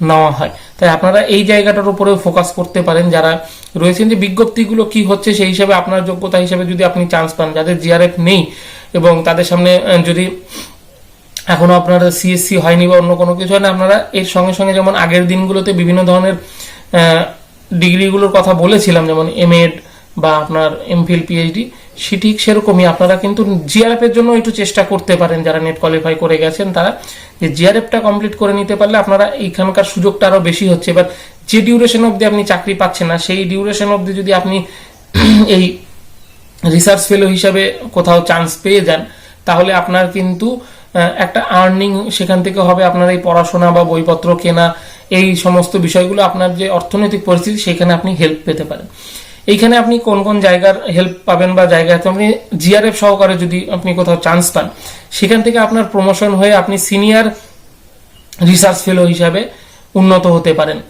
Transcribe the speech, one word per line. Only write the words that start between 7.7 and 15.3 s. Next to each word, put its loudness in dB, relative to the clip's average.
জিআরএফ 0
নেই 2
এবং 2
তাদের 0
সামনে, 2
আহ, 2
যদি -2
এখনো 4
আপনার 2
সিএসসি -2
হয়নি 2
বা 4
অন্য 4
কোনো 0
কিছু -4
হয়নি, 2
আপনারা 0
এর -2
সঙ্গে 0
সঙ্গে -2
যেমন 0
আগের 0
দিনগুলোতে -2